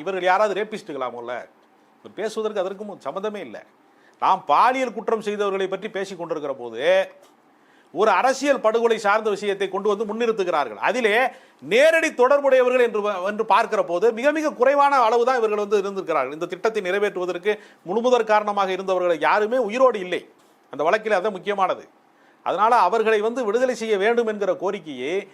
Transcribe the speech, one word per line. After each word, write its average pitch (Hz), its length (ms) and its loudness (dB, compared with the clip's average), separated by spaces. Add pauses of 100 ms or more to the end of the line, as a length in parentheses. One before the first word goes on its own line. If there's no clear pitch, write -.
இவர்கள் 185 280 -2
யாராவது 196 280 2
ரேபிஸ்டுகளா? 156 560 -8
முதல்ல 120 220 -10 (840)
பேசுவதற்கு 214 440 -4
அதற்கும் 196 440 -10
சம்மந்தமே 196 400 -8
இல்லை. 135 160 -16 (580)
நாம் 180 200 2 (100)
பாலியல் 233 460 2
குற்றம் 220 320 -2
செய்தவர்களை 196 420 -2
பற்றி 190 160 -8 (120)
பேசிக் 190 200 -10
கொண்டிருக்கிற 156 440 -6
போது 117 180 -8 (1200)
ஒரு 220 180 4
அரசியல் 262 440 2
படுகொலை 226 400 2
சார்ந்த 214 300 2
விஷயத்தை 196 400 -4
கொண்டு 196 180 -2
வந்து 208 160 -2
முன்னிறுத்துகிறார்கள். 175 800 -2
அதிலே 208 260 0 (580)
நேரடி 320 380 4 (120)
தொடர்புடையவர்கள் 254 680 4
என்று 208 180 -2
வ-, 208 80 -2 (160)
என்று 214 220 -2
பார்க்கிற 208 380 2
போது 175 160 0 (120)
மிக, 269 200 2
மிக 302 220 -2
குறைவான 285 340 4 (120)
அளவு 233 220 4
தான் 262 120 2
இவர்கள் 208 240 0
வந்து 208 180 0
இருந்திருக்கிறார்கள். 160 560 -2
இந்த 165 160 -6
திட்டத்தை 208 340 -2
நிறைவேற்றுவதற்கு 180 640 -4 (360)
முழுமுதற் 226 440 2
காரணமாக 208 460 2
இருந்தவர்கள் 180 500 0
யாருமே 214 400 2
உயிரோடு 240 380 2
இல்லை. 170 160 -4 (520)
அந்த 139 140 -4
வழக்கில் 214 300 2
அதான் 190 200 -2
முக்கியமானது. 175 460 -2 (600)
அதனால 208 420 2
அவர்களை 220 400 2
வந்து 247 220 -4
விடுதலை 247 340 0
செய்ய 214 200 0
வேண்டும் 233 300 0
என்கிற 196 200 -2 (100)
கோரிக்கையை 160 500 -6 (200)